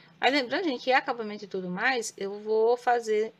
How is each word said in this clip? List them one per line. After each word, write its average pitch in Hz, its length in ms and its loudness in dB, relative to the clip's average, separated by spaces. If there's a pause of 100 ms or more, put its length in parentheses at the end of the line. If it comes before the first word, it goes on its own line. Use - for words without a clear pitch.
(220)
Aí 254 100 4
lembrando, 285 340 0
gente, 254 180 -2
que 254 80 2
acabamento 233 540 0
e - 20 -12
tudo 185 220 -6
mais, 226 460 -2
eu 196 240 -8
vou 220 380 4
fazer, 220 640 0